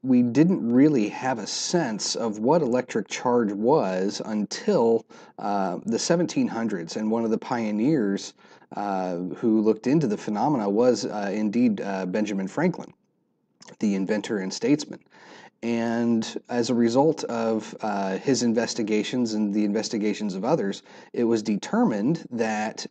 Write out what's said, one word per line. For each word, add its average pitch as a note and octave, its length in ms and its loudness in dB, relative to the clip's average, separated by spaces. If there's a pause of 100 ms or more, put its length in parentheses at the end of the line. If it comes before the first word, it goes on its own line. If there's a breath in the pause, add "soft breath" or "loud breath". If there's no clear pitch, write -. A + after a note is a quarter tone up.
we B2 220 4
didn't C#3 440 4
really B2+ 420 6
have B2+ 280 -4
a G2+ 80 -8
sense A#2+ 680 -2
of G#2+ 240 -4
what D3 240 4
electric A#2+ 440 -2
charge A#2+ 440 0
was G2+ 760 2
until, A2+ 800 0 (320 loud breath)
uh, G2 480 -2
the A2+ 140 -2
seventeen D#3 480 0
hundreds, G2+ 500 -4
and G#2+ 140 -2
one A2+ 120 0
of A2 60 -2
the A2 80 0
pioneers, A2 960 0 (420 loud breath)
uh, F#2 420 -4 (180)
who A2 260 2
looked G#2+ 240 2
into C#3+ 220 2
the G#2 100 -2
phenomena A2 500 -2
was, A2 380 2
uh, G2+ 260 -4
indeed, G#2+ 500 0
uh, F#2+ 260 -4
Benjamin G2 400 -2
Franklin, - 440 -2 (880)
the G#2 140 0
inventor G2+ 460 -2
and F#2+ 120 -6
statesman. - 480 -2 (640 loud breath)
And A#2 880 0
as A#2+ 200 0
a B2+ 40 2
result A#2+ 520 2
of, A2+ 560 -2
uh, G2 360 -2
his B2 240 2
investigations A2 920 0
and G#2+ 200 0
the G#2 120 2
investigations G#2 680 -2
of F#2+ 120 -4
others, A2+ 360 0 (320 loud breath)
it A#2 120 0
was A2+ 180 2
determined B2 880 0
that A2 600 -4